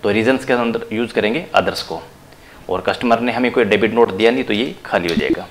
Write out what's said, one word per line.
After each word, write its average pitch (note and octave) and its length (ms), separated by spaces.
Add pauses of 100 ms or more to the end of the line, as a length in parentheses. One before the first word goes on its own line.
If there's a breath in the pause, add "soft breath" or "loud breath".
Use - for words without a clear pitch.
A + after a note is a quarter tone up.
तो G#2 80
reasons A2+ 340
के C#3 80
अंदर A#2 400
यूज़ A2+ 220
करेंगे A#2+ 320 (100)
others F#2 260
को। E2 180 (720 loud breath)
और F#2 100
customer A2+ 400
ने A#2+ 120
हमें B2 200
कोई B2+ 120
debit G#2 300
note A2+ 180
दिया A2 180
नहीं C3 140
तो - 80
ये B2 220 (100)
खाली F2 240
हो E2+ 80
जाएगा - 340